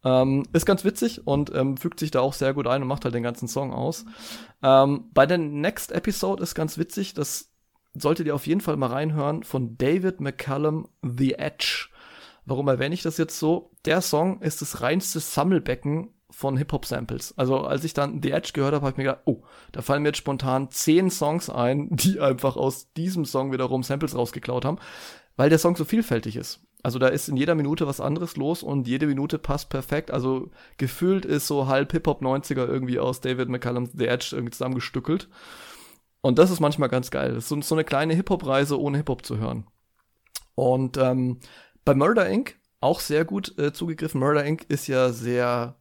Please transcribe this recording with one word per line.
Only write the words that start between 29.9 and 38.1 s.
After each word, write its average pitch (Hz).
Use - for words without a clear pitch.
Also 131
gefühlt 180
ist -
so 139
halb 139
Hip-Hop 160
neunziger 131
irgendwie 131
aus 127
David 127
McCallum 123
The 117
Edge 123
irgendwie 120
zusammengestückelt. 131
Und 127
das 185
ist 165
manchmal 147
ganz 127
geil. 135
Das 117
ist -
so, 147
so 160
eine 156
kleine 156